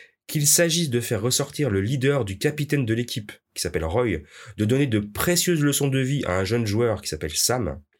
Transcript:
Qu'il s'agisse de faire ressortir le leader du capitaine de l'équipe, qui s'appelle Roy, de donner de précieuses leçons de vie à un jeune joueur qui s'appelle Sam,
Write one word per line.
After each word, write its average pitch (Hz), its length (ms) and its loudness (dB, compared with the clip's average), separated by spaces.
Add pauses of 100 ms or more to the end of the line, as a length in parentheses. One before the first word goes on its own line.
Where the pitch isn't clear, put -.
(260)
Qu'il 147 200 0
s'agisse 170 440 4
de 120 100 2
faire 113 220 -2
ressortir 131 480 0
le 98 100 2
leader 131 460 0
du 98 100 -6
capitaine 147 480 0
de 113 100 0
l'équipe, 120 380 -4 (220)
qui - 80 -6
s'appelle 85 240 -2
Roy, 98 320 0 (400)
de 107 80 2
donner 135 200 4
de 110 120 2
précieuses 170 640 0
leçons 143 260 2
de 135 100 0
vie 135 280 0
à 90 120 0
un 95 60 0
jeune 113 220 0
joueur 107 340 2
qui - 80 -10
s'appelle 78 220 -6
Sam, 101 500 0 (200)